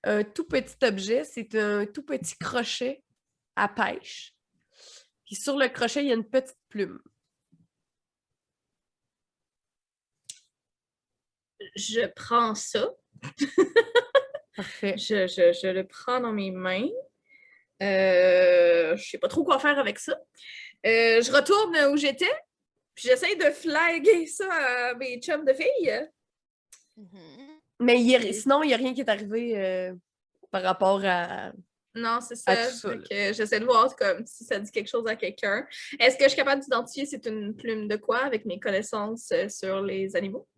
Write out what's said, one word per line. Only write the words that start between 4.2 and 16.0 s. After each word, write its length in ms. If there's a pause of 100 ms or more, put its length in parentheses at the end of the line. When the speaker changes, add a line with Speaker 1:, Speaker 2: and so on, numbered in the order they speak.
Speaker 1:
Puis 100
sur 200
le 120
crochet, 340
il 60
y 40
a 40
une 120
petite 280 (120)
plume. 320 (4000)
Speaker 2:
Je 300 (100)
prends 380
ça. 360 (320)
<laughs> 1300
Speaker 1:
Parfait. 420
Speaker 2:
Je, 280
je, 340
je 80
le 180
prends 340